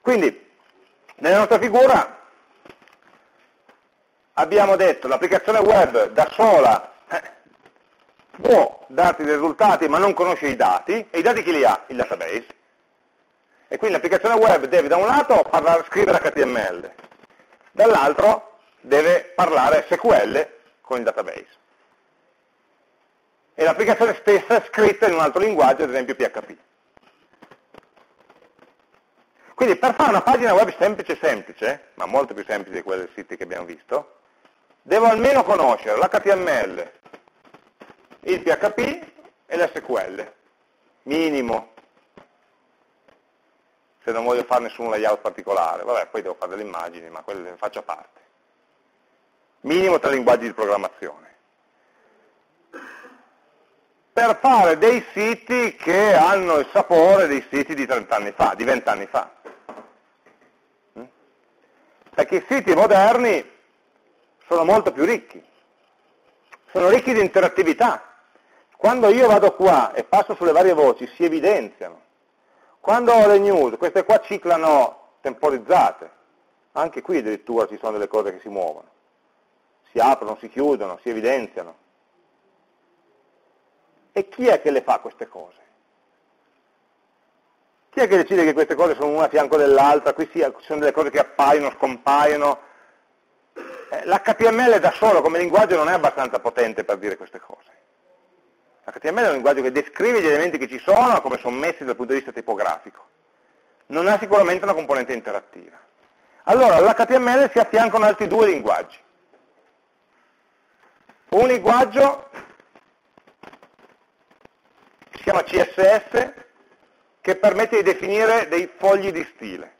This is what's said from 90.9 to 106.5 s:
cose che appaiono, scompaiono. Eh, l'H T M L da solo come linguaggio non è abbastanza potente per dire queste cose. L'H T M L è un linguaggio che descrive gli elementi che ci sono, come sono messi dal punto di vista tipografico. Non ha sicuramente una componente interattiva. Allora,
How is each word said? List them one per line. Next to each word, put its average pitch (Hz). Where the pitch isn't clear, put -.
cose 143
che 147
appaiono, 143
scompaiono. 143
Eh, -
l'H 185
T 220
M 233
L 214
da 160
solo 208
come 160
linguaggio 180
non 156
è 180
abbastanza 135
potente 110
per 101
dire 95
queste 92
cose. -
L'H -
T 156
M 190
L 240
è -
un 170
linguaggio 135
che 127
descrive 190
gli 165
elementi 151
che 127
ci 127
sono, 214
come 131
sono 123
messi 156
dal 123
punto 123
di 135
vista -
tipografico. 101
Non 160
ha 202
sicuramente 190
una 202
componente 135
interattiva. 98
Allora, 208